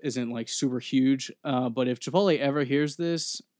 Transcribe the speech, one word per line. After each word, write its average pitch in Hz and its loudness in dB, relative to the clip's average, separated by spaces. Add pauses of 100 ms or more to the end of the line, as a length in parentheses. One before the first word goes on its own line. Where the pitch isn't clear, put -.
isn't, 123 -2
like, 117 -6
super 127 -2
huge, 135 2 (120)
uh, 127 0
but 127 0
if 123 -2
Chipotle 170 2
ever 139 0
hears 143 0
this, 170 -4 (180)